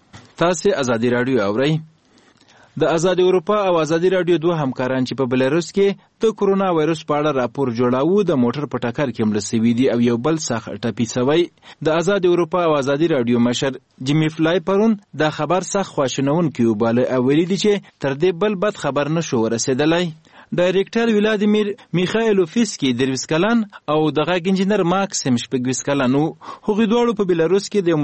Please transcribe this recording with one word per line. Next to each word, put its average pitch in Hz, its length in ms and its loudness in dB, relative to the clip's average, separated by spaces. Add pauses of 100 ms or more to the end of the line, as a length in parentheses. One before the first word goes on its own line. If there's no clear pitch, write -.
(400)
تاسې 175 280 0 (140)
ازادي 120 340 0
راډیو 123 300 0
اورئ. 127 260 0 (1040)
د 139 80 -2 (120)
ازادي 180 300 0
اروپا 185 300 0 (120)
او 180 100 2
ازادي 165 320 0
راډیو 175 320 0
دوه 170 160 0
همکاران 131 480 -2
چې 123 120 -8
په 131 120 -2
بلاروس 131 460 0
کې 196 120 2 (340)
د 220 160 0
کرونا 196 320 0
وایروس 160 380 0
په 151 100 -2
اړه 151 200 0
راپور 123 400 -2
جوړاوه، 147 500 2
د 151 140 0
موټر 120 280 -2
په 123 140 -4
ټکر 147 260 -2
کې 113 180 -2
مړه 104 200 0
سوي 117 300 2
دي 131 160 2
او 123 40 0 (100)
یو 120 80 2 (100)
بل 160 180 0
سخت 110 400 -6
ټپي 120 300 -2
سوی. 139 280 2 (400)
د 156 200 0
ازادي 185 280 2
اروپا 175 380 0
او 151 80 2
ازادي 143 380 0
راډیو 120 340 2
مشر 131 340 -2 (160)
جیمی 156 380 0
فلای 165 320 0
پرون 202 280 2 (220)
دا 156 100 0 (120)
خبر 175 320 -2
سخت 196 240 -2
خواشینونکی 139 760 0
وباله 113 320 0 (140)
او 127 100 2
ویلي 151 240 2
دي 196 140 0
چې 208 80 4 (260)
تر 135 160 -2
دې 165 160 2 (100)
بل 214 140 0
بد 202 320 -4
خبر 143 320 0
نه - 20 0
شو 127 240 0
ورسېدلی. 143 640 0 (520)
ډایرکټر 190 560 0
ولادیمیر 208 520 2 (260)
میخایلوفسکي 190 1040 0
درویشت 131 300 -2
کلن 202 300 2 (340)
او 156 60 2 (180)
د - 20 2 (100)
غږ 180 220 0
انجینر 190 320 2 (100)
ماکس 190 340 -2
هم 123 160 2
شپږویشت 127 460 -4
کلن 135 260 0
و. 143 80 2 (460)
هغوی 214 240 2
دواړو 233 260 0
په 196 120 -2
بلاروس 175 380 0
کې 202 160 -2
د 170 80 2
یو 156 120 2